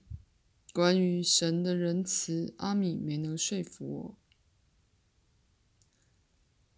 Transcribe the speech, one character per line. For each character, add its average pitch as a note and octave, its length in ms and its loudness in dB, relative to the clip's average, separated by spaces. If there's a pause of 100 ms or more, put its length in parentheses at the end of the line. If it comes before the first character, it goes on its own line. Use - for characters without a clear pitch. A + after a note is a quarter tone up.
(720)
关 F3 280 6
于 F3+ 220 2
神 E3+ 400 2
的 F3+ 140 0
仁 F3 280 0
慈， E3+ 540 -2
阿 G3 160 -2
米 F#3+ 220 0
没 D3+ 220 -2
能 D#3 200 -4
说 F#3+ 260 -2
服 - 220 -12
我。 - 320 -10 (2500)